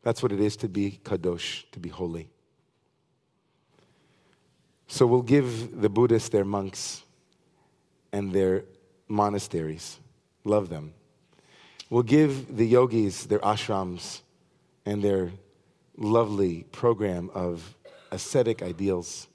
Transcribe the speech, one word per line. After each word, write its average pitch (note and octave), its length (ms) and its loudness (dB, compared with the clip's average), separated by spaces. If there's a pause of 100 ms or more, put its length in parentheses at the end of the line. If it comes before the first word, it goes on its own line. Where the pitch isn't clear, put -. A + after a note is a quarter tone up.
That's - 200 -2
what B2 100 0
it G2+ 80 -2
is G#2 180 2
to A#2+ 100 -6
be G2+ 360 -4
kadosh, F2 680 -6
to - 80 -16
be E2+ 100 -10
holy. E2 400 -8 (2500)
So - 220 4
we'll B2 160 4
give B2 580 0
the G#2 80 4
Buddhists A2+ 400 4
their G2+ 160 2
monks G2 580 -6 (1080)
and G2 200 -4
their F#2+ 340 2 (420)
monasteries. F#2+ 920 -2 (460)
Love G#2 260 0
them. D#2 240 -12 (960)
We'll A#2+ 140 2
give C3+ 520 2
the A2+ 120 4
yogis A2+ 580 4
their G#2 140 0
ashrams F#2+ 800 -2 (640)
and G#2 160 -4
their F#2+ 300 0 (640)
lovely G#2 760 2
program G2 600 0
of F2 420 -6 (360)
ascetic A2+ 500 0
ideals. F2+ 720 -4